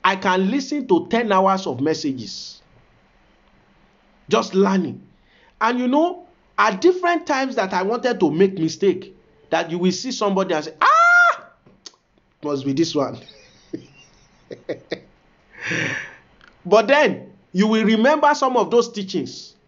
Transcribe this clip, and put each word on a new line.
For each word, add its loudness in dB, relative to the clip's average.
I 2
can 0
listen -4
to 2
ten 0
hours 2
of -6
messages, -6
just -2
learning. 0
And 0
you -2
know, 0
at 0
different 2
times -2
that -2
I -2
wanted -2
to 2
make 2
mistake, -2
that -2
you -4
will 2
see -8
somebody -2
and 0
say, -14
"Ah, 4
must -6
be -2
this -2
one." -2
<laughs> -20
But 4
then 2
you 2
will 2
remember 4
some 0
of 0
those 2
teachings. -8